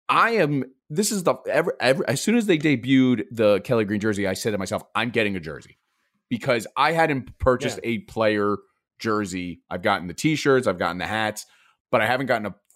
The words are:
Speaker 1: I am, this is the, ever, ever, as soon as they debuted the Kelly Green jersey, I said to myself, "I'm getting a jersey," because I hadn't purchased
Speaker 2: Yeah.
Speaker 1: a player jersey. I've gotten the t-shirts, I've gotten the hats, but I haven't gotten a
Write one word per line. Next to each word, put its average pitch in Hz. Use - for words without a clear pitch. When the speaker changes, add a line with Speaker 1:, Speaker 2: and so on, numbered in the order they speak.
Speaker 1:
I 175
am, 147
this 208
is 196
the, 143
ever, 160
ever, 139
as 135
soon 214
as 226
they 175
debuted 131
the 104
Kelly 113
Green 104
jersey, 101
I 92
said 113
to 101
myself, 95
"I'm 113
getting 104
a 90
jersey," 76
because 120
I 147
hadn't 156
purchased 123
Speaker 2:
Yeah. 117
Speaker 1:
a 113
player 104
jersey. 92
I've 90
gotten 92
the 85
t-shirts, 139
I've 92
gotten 87
the 82
hats, 107
but 120
I 107
haven't 127
gotten 113
a 98